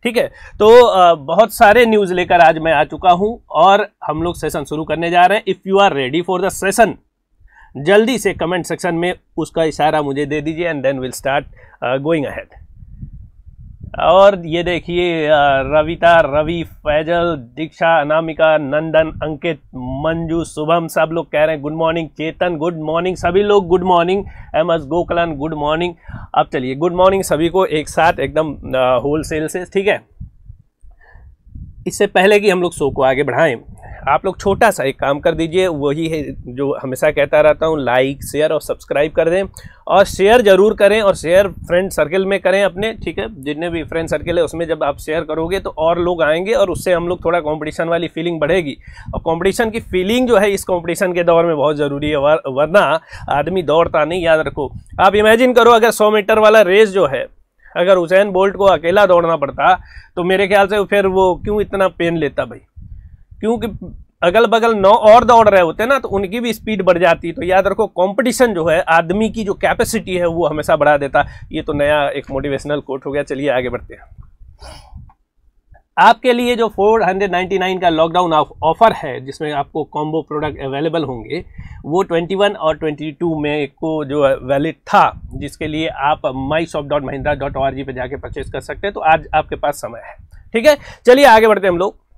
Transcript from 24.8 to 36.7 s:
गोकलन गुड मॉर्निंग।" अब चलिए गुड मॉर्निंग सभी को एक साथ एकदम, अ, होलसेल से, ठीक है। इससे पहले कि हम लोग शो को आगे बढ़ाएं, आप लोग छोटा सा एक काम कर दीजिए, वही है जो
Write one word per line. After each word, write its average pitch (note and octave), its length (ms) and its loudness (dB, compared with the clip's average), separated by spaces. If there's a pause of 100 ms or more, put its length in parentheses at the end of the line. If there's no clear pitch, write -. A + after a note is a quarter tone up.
गोकलन E3+ 540 -4
गुड D3+ 180 -8
मॉर्निंग।" D#3 400 -4 (420)
अब D3+ 180 0
चलिए C3 220 -4
गुड E3+ 180 -2
मॉर्निंग F#3+ 300 2
सभी E3 260 -2
को F#3 160 0
एक D3+ 240 -4
साथ E3+ 300 2
एकदम, C#3+ 340 -4
अ, B2+ 500 0
होलसेल D#3 440 -4
से, F3+ 180 -8
ठीक G3 220 -4
है। - 300 -2 (1700)
इससे G3+ 200 -2
पहले G3+ 320 4
कि G3+ 100 2
हम F#3 120 0
लोग E3+ 120 -4
शो C#3 180 -2
को C3 120 -4
आगे C3 200 2
बढ़ाएं, C3+ 320 0 (540)
आप D#3 160 0
लोग F#3 140 -6
छोटा G3 320 2
सा C#3+ 120 -6
एक C3 160 -4
काम C#3 200 -2
कर E3+ 120 0
दीजिए, E3 360 -2
वही D3+ 400 -4
है D#3+ 160 -6 (320)
जो C#3 260 -4